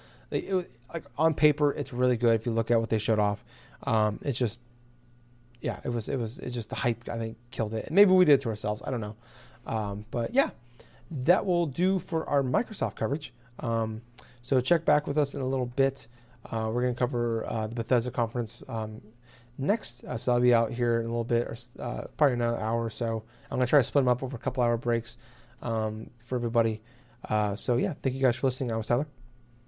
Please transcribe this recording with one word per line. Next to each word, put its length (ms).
It, 140
it 100
was, 120
like, 120
on 180
paper, 380
it's 200
really 240
good 180
if 100
you 80
look 180
at 100
what 100
they 80
showed 200
off. 260
Um, 380
it's 160
just, 220
yeah, 240
it 60
was, 180
it 80
was, 220
it 120
just, 200
the 60
hype, 320
I 100
think, 180
killed 240
it. 120
And 80
maybe 180
we 120
did 100
it 80
to 60
ourselves. 360
I 60
don't 100
know. 160
Um, 440
but 240
yeah, 160
that 360
will 200
do 320
for 300
our 140
Microsoft 540
coverage. 360
Um, 400
so 180
check 240
back 220
with 120
us 160
in 80
a 40
little 200
bit. 420
Uh, 220
we're 100
gonna 120
cover, 520
uh, 200
the 80
Bethesda 360
conference, 580
um, 340
next. 460
Uh, 120
so 160
I'll 80
be 140
out 180
here 280
in 40
a 40
little 160
bit, 220
or, 100
uh, 260
probably 180
another 240
hour 240
or 80
so. 320
I'm 80
gonna 80
try 140
to 40
split 180
them 60
up 140
over 140
a 40
couple 220
hour 160
breaks, 400
um, 480
for 180
everybody. 440
Uh, 260
so 220
yeah, 160
thank 140
you 60
guys 140
for 100
listening. 260
I 40
was 100
Tyler. 200